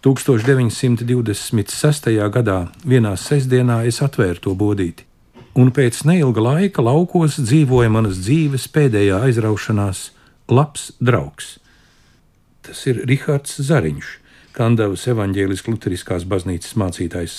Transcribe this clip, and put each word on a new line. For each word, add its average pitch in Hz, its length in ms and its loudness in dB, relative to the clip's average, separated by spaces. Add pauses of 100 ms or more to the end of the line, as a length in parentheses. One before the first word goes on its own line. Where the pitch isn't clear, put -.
Tūkstoš 127 400 2
deviņsimt 123 640 0
divdesmit 113 640 -2
sestajā 117 560 0
gadā 104 300 0 (260)
vienā 117 320 2
sestdienā 127 720 0
es 113 160 -2
atvēru 98 400 -2
to 95 160 -2
bodīti, 98 460 -2 (500)
un 127 160 6
pēc 123 320 0
neilga 143 400 2
laika 151 400 0
laukos 160 560 2
dzīvoja 127 480 4
manas 107 380 2
dzīves 139 400 0 (100)
pēdējā 104 480 2
aizraušanās 107 760 0 (500)
labs 139 380 0 (100)
draugs. 120 540 -2 (1120)
Tas - 140 -16 (100)
ir 113 160 -2
Rihards 139 560 -2
Zariņš, 110 460 -2 (420)
Kandavas 110 560 0
evaņģēliskās 98 640 -2
luteriskās 90 560 -6
baznīcas 92 480 -6
mācītājs, 87 640 -4